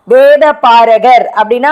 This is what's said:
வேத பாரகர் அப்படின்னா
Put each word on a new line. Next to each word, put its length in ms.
வேத 580
பாரகர் 640
அப்படின்னா 340